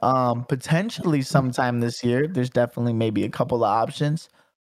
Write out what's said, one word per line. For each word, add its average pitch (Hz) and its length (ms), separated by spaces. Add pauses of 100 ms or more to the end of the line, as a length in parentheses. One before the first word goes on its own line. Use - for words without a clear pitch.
Um, 123 440
potentially 160 800
sometime 127 580
this 120 220
year. 123 240
There's 127 240
definitely 120 440
maybe 107 300
a 107 40
couple 123 360
of 101 60
options. 147 580 (340)